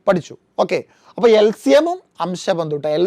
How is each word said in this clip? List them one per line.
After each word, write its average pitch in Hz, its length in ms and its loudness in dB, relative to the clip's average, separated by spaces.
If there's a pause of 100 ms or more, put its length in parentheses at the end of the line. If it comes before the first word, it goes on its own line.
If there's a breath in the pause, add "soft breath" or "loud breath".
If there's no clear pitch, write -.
പഠിച്ചു. 185 280 -2 (280)
ഓക്കെ, 165 160 -2 (380 soft breath)
അപ്പോൾ 214 120 2 (120)
എൽ 214 80 4 (120)
സി 269 180 -2
എമ്മും 339 200 -2 (260)
അംശബന്ധവും 165 580 -6
കേട്ടോ, 151 160 -4
എൽ 175 80 0